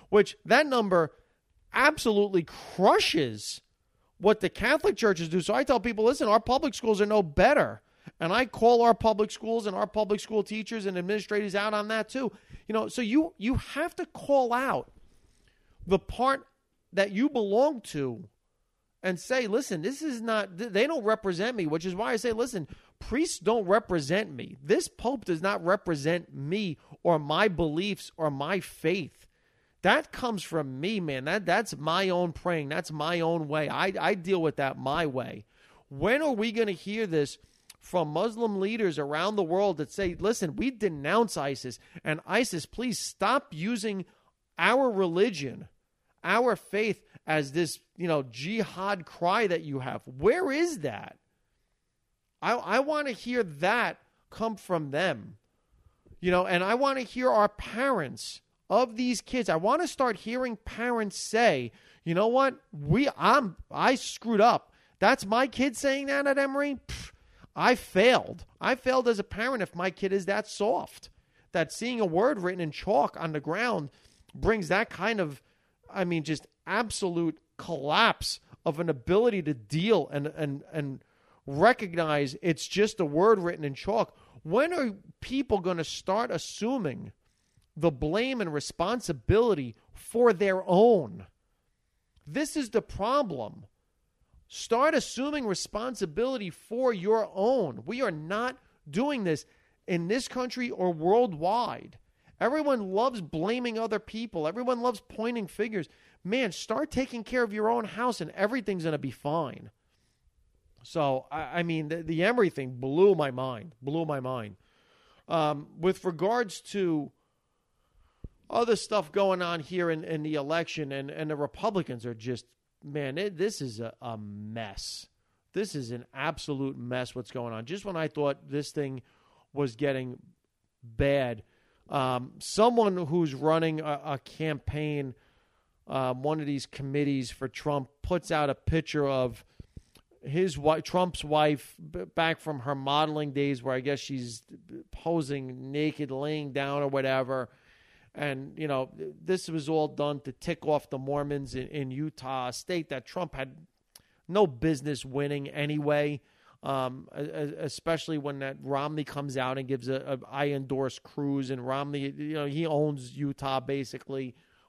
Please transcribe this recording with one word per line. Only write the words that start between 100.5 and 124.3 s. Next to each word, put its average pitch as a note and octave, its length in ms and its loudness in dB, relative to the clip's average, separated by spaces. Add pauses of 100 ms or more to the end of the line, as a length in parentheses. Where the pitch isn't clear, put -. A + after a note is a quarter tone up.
or F3+ 200 0
worldwide. F#3 1080 0 (400)
Everyone B3 540 0
loves A#3 280 2
blaming A3 560 -2
other A3 220 -2
people. G#3+ 480 -6
Everyone A#3+ 340 -2
loves A#3+ 260 0
pointing A3+ 400 -4
fingers. G#3+ 400 -4 (360)
Man, G#3+ 280 0
start C4+ 400 -4
taking A#3+ 320 -4
care B3 200 0
of G#3 100 -2
your G#3+ 160 0
own A#3 160 0
house A3 360 -4
and D#3 100 -8
everything's G3+ 540 -2
gonna D#3 120 0
be C3+ 140 -6
fine. D3 580 -4 (1120)
So, C#3 480 -2
I, D3+ 300 -6
I F3 40 2
mean, D#3+ 260 -2
the, E3+ 120 -4
the E3 220 -2
Emory A3 260 4
thing B2+ 300 -8
blew D#3 340 6
my D#3 160 2
mind, B2+ 520 -6
blew D#3 240 -2
my D3 160 -2
mind. A#2+ 340 -6 (720)
Um, D3+ 400 0 (100)
with F#3 280 0
regards F#3 560 0 (100)
to E3 400 0 (1400)
other A3+ 280 2
stuff F#3+ 340 -2
going F#3+ 300 2
on E3+ 180 -2
here E3+ 320 -2
in, D#3+ 140 -4
in D#3+ 180 -4
the D3+ 120 -4
election, D3+ 580 -4
and, C#3 160 -8
and D#3 200 -6
the D#3 60 -4
Republicans D3 720 -4
are A#2+ 80 -6
just, A2+ 320 -8 (360)
man, C#3+ 360 -6
it, G3 200 -4
this G3+ 240 -2
is A#2 200 -8
a, A2+ 200 -8
a A#2 160 -8
mess. G#2 880 -10 (440)